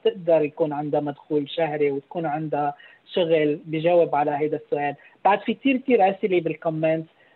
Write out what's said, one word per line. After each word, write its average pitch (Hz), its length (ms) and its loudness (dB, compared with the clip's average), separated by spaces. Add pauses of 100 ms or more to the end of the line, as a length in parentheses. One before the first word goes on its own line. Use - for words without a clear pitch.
تقدر 170 380 2
يكون 147 320 -2
عندها 147 260 -4
مدخول 147 500 -4
شهري 151 420 -2
وتكون 160 340 -6
عندها 147 500 -4 (380)
شغل، 160 520 2
بجاوب 160 500 2
على 147 160 0
هيدا 151 260 -2
السؤال. 143 380 -4 (300)
بعد 190 160 4
في 233 120 -2
كتير، 262 240 0
كتير 202 320 2
أسئلة 190 320 0
بالكومنت. 160 640 -2 (300)